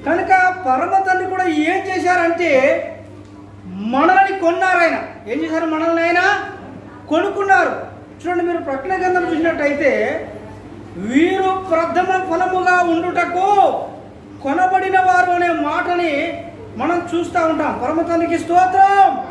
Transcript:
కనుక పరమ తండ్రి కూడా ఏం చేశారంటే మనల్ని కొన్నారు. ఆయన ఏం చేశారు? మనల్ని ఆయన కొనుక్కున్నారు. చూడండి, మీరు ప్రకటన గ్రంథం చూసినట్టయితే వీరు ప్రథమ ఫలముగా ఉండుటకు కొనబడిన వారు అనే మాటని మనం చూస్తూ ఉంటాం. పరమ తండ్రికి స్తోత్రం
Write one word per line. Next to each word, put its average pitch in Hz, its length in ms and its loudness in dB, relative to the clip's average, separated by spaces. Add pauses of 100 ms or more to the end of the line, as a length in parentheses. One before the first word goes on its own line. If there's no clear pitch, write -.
కనుక 349 260 0 (340)
పరమ 302 280 0 (140)
తండ్రి 370 240 0
కూడా 370 120 -2 (260)
ఏం 381 180 0
చేశారంటే 339 640 0 (1400)
మనల్ని 370 400 4 (100)
కొన్నారు. 359 400 2
ఆయన 302 140 2 (340)
ఏం 269 100 -4
చేశారు? 320 320 -2
మనల్ని 330 320 0
ఆయన 349 160 2 (920)
కొనుక్కున్నారు. 381 640 2 (460)
చూడండి, 349 280 -4
మీరు 339 200 -4
ప్రకటన 285 340 -4
గ్రంథం 359 300 0
చూసినట్టయితే 302 600 0 (1160)
వీరు 381 420 2 (200)
ప్రథమ 339 380 0 (200)
ఫలముగా 359 480 2 (160)
ఉండుటకు 349 560 0 (960)
కొనబడిన 370 520 2 (120)
వారు 359 280 4
అనే 349 120 2 (180)
మాటని 349 460 0 (680)
మనం 330 160 0 (140)
చూస్తూ 339 280 -2 (120)
ఉంటాం. 302 220 -2 (100)
పరమ 320 260 -2
తండ్రికి 339 340 0
స్తోత్రం 370 640 4 (240)